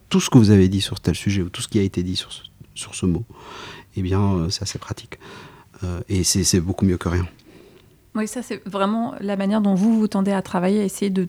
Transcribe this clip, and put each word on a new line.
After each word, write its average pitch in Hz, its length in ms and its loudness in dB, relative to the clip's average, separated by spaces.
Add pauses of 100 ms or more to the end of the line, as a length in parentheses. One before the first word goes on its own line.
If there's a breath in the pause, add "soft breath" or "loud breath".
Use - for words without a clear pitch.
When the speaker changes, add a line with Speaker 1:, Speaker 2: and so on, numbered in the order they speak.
Speaker 1:
tout 185 120 2
ce - 100 -2
que - 80 8
vous 104 120 8
avez 95 180 8
dit 95 120 0
sur 98 200 -6
tel 87 140 0
sujet 98 280 -2
ou 87 60 -4
tout - 140 -12
ce - 60 -8
qui 110 100 -2
a 101 40 2
été 92 200 -2
dit 92 140 -4
sur - 160 -8
ce, - 100 -16 (320)
sur - 200 -14
ce - 120 -4
mot, 87 180 0 (720 loud breath)
eh 98 60 -4
bien, 95 180 0
euh, 92 300 0
c'est - 120 -6
assez - 160 -8
pratique. - 400 -14 (640 loud breath)
Euh, 87 260 -4
et 92 160 0
c'est, 92 200 0
c'est 92 160 2
beaucoup 92 240 -2
mieux 92 120 2
que - 120 -6
rien. 87 180 0 (920 soft breath)
Speaker 2:
Oui, 214 120 -4
ça, 247 140 -8
c'est - 220 -10
vraiment 202 560 -2
la 196 160 -4
manière 196 240 0
dont 202 140 2
vous, 220 240 4
vous 214 80 2
tendez 196 240 0
à 196 100 0
travailler, 190 400 0
à 208 40 0
essayer 202 260 -2
de, 185 180 0